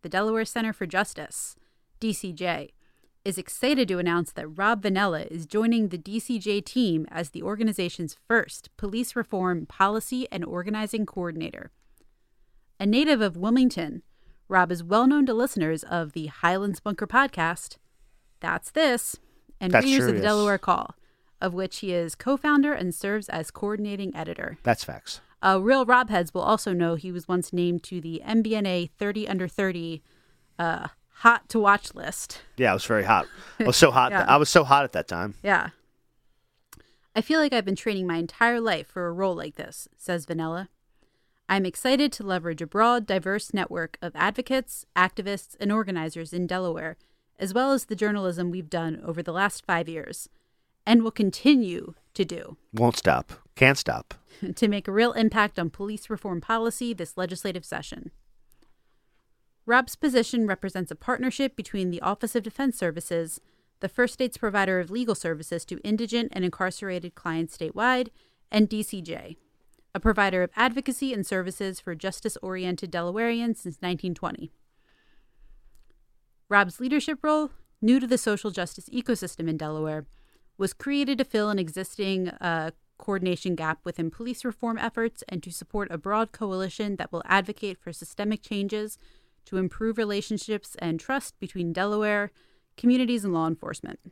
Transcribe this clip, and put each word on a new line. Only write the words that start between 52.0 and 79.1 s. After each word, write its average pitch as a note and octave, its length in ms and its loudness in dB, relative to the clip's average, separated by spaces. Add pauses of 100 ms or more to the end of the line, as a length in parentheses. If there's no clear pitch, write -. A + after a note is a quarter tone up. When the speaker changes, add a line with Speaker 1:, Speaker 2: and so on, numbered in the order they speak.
Speaker 1:
to F#3+ 100 0
do - 320 -12 (160)
Speaker 2:
Won't A#2 240 8
stop. B1+ 340 4 (240)
Can't C3+ 220 8
stop. - 380 -6 (180)
Speaker 1:
<laughs> - 220 -8
to A#3 120 2
make G#3 200 -2
a G3+ 40 -6
real A3+ 220 4
impact A3 460 2
on E3 100 -2
police G3+ 400 -10
reform F#3+ 320 -6
policy A3+ 540 -2
this E3+ 200 -10
legislative F3+ 480 -6
session. - 460 -10 (1600)
Rob's B3+ 280 2
position A#3+ 520 2
represents F#3 420 -4
a - 60 -10
partnership B3+ 600 -2
between F#3+ 360 -4
the E3+ 100 -6
Office G3+ 340 -4
of A3+ 60 0
Defense A#3 340 -4
Services, E3+ 640 -4 (420)
the G3 60 -6
first B3 280 0
state's B3+ 220 -2
provider F#3+ 420 0
of E3+ 100 -4
legal A3+ 240 -2
services E3 520 -4
to - 180 -10
indigent A3 500 -2
and F#3 100 -2
incarcerated F3+ 720 -4
clients E3 420 -4
statewide, A#3+ 520 0 (440)
and G#3+ 160 6
D G#3+ 140 -4
C G#3 220 -6
J, - 340 -12 (560)
a F#3+ 60 -6
provider G3 420 4
of F3+ 140 2
advocacy B3+ 580 0
and G3+ 100 -2
services F#3 560 -4
for F3 140 -8
justice-oriented F#3 1000 -6
Delawareans A3+ 640 -2
since E3 220 -12
nineteen F3+ 360 -4
twenty. - 360 -10 (2000)
Rob's G3+ 300 4
leadership C4+ 420 0
role, D4+ 300 0 (280)
new A#3+ 200 6
to B3 80 -2
the A#3+ 100 2
social G#3 320 -2
justice F3 400 -8
ecosystem G#3+ 580 -4